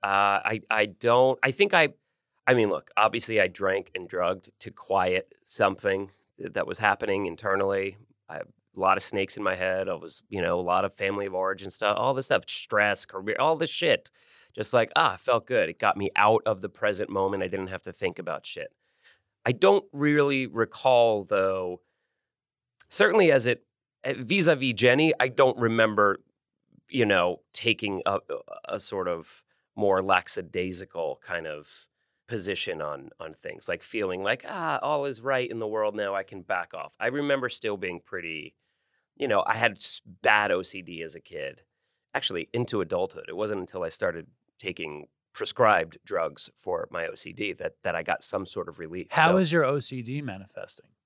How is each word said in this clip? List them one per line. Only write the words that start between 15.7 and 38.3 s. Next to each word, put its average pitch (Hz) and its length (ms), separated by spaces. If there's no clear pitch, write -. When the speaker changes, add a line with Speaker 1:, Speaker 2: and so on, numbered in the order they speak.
Speaker 1:
got 101 160
me 98 180
out 110 320
of 107 140
the 101 80
present 101 420
moment. 98 320
I 92 60
didn't 95 200
have 92 140
to 92 100
think 87 280
about 82 260
shit. - 260
I - 80
don't 190 400
really 143 540
recall, 113 800
though, 95 560
certainly 202 440
as 127 140
it, 123 180
eh, 131 120
vis-a-vis 135 580
Jenny, 127 440
I 131 100
don't 127 300
remember, 110 600
you 123 160
know, 90 360
taking 104 540
a, 98 120
a 98 120
sort 95 280
of 85 340
more 98 260
lackadaisical 90 1200
kind 82 240
of 76 400
position 92 560
on, 73 280
on 80 140
things, - 340
like 87 140
feeling 95 400
like, 110 260
"Ah, 165 340
all 143 220
is 131 160
right 127 300
in 113 100
the 110 80
world 107 260
now, 101 200
I 98 100
can 98 180
back 87 320
off." 76 240
I 107 80
remember 135 420
still 107 280
being 90 280
pretty, 80 500